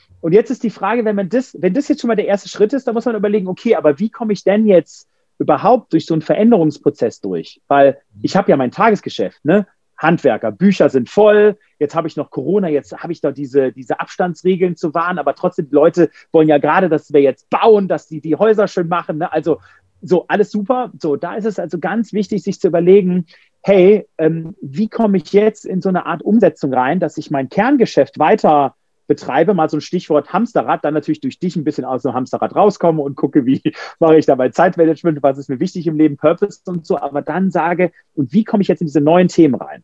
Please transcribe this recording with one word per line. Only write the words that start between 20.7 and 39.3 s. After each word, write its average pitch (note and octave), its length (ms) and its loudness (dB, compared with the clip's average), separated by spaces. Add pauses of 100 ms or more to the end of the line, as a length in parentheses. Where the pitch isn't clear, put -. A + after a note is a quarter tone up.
So, C#3+ 160 -4
da F3 180 -10
ist G#3 120 -8
es G3+ 120 -6
also F3 200 -8
ganz G3+ 340 -4
wichtig, G3+ 300 -4
sich - 180 -8
zu F#3 80 0
überlegen, F3+ 580 2 (360)
hey, G3 440 4 (120)
ähm, D#3+ 420 -2
wie D3 280 -6
komme G#3 280 0
ich - 160 -4
jetzt G#3+ 320 2
in F#3 160 -6
so F#3+ 80 -4
eine F3+ 180 -2
Art E3 160 -6
Umsetzung F3+ 520 0
rein, C3+ 260 0
dass D#3 160 -4
ich D#3 140 -12
mein C3+ 180 -4
Kerngeschäft G#3+ 720 0
weiter D3+ 560 2 (320)
betreibe, D#3+ 480 0
mal D#3 140 0
so D#3 80 -4
ein D3 40 -2
Stichwort E3 520 -4
Hamsterrad, E3 520 -2
dann D3+ 100 -2
natürlich D3+ 260 -4
durch B2+ 180 -8
dich F3+ 180 -6
ein D3 80 -6
bisschen C#3+ 200 -4
aus B2+ 180 -6
dem B2 120 -4
Hamsterrad A#2+ 400 -4
rauskomme E3+ 480 2
und C#3+ 140 -8
gucke, C3 300 0
wie C3 160 0 (200)
<laughs> - 180 -16
mache D#3+ 160 6
ich D3 100 4
da C#3 100 4
mein B2+ 160 -2
Zeitmanagement, E3 720 0
was C3+ 160 0
ist C#3 100 -12
mir C3 120 -6
wichtig F3+ 260 -6
im D#3 100 -2
Leben, D3+ 200 2
Purpose F3 500 -2
und F3+ 200 -8
so, F3+ 120 -2
aber C#3 240 -6
dann F3+ 280 -2
sage, E3+ 420 -2 (220)
und C3+ 180 -6
wie G#3+ 120 2
komme G3+ 180 0
ich - 60 0
jetzt F3+ 120 0
in E3+ 60 -4
diese D3 140 0
neuen E3+ 280 4
Themen D3+ 260 4